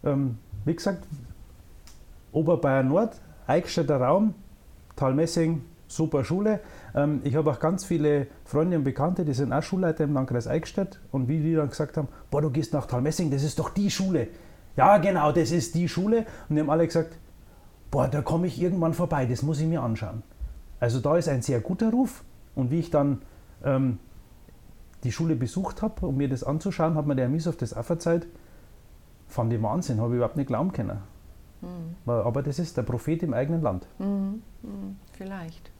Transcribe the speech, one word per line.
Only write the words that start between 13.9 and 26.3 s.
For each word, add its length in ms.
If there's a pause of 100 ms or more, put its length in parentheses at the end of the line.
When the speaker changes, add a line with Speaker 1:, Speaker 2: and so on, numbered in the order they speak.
Speaker 1:
Schule.“ 380 (480)
„Ja, 220
genau, 340
das 180
ist 240
die 140
Schule.“ 380 (240)
Und 60
die 40
haben 80
alle 180
gesagt, 300 (760)
„Boah, 180
da 120
komm 240
ich 160
irgendwann 320
vorbei, 320
das 180
muss 180
ich 60
mir 160
anschauen.“ 400 (560)
Also 220
da 160
ist 140
ein 100
sehr 200
guter 300
Ruf. 320 (320)
Und 160
wie 100
ich 100
dann, 320 (420)
ähm, 340 (1080)
die 80
Schule 240
besucht 440
hab, 220
um 160
mir 100
das 160